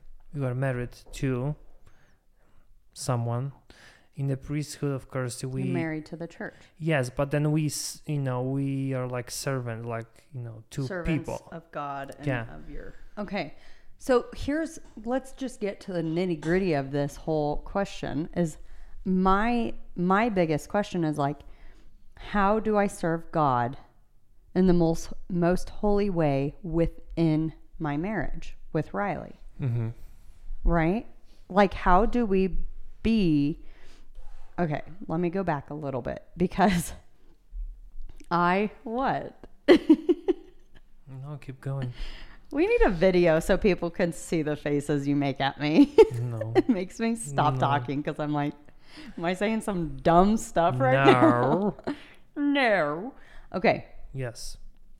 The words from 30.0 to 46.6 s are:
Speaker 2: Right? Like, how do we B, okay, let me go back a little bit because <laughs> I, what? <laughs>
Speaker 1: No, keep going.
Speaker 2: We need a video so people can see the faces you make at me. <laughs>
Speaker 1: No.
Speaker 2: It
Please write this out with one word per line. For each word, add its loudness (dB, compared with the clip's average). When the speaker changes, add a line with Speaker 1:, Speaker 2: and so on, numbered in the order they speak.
Speaker 2:
Right? 4
Like, 4
how 6
do 2
we 2
B, 4
okay, 0
let -2
me 2
go -2
back -2
a -8
little -6
bit -6
because 2
<laughs> -10
I, 2
what? -4
<laughs> 10
Speaker 1:
No, -10
keep -14
going. -4
Speaker 2:
We 2
need 4
a 8
video 6
so 4
people 2
can 0
see -4
the -2
faces 0
you 2
make 0
at -2
me. 6
<laughs> -6
Speaker 1:
No. -6
Speaker 2:
It 4